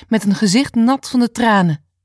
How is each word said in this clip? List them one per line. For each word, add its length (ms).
met 160
een 120
gezicht 400
nat 340
van 100
de 120
tranen. 520